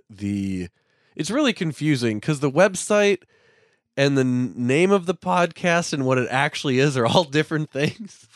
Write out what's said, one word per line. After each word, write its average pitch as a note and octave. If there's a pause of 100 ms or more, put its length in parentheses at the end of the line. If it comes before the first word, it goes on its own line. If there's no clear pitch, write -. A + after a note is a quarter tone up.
the, G2 (480)
it's D#3+
really C4
confusing C#3
'cause D3+
the C#3+
website G3+ (760)
and C#3
the C3
n-, B2+
name C#3+
of G3
the F3
podcast E3+
and C#3
what C3
it B2
actually C3+
is C3+
are A#2
all F3
<laughs> -
different D3+
things. D3+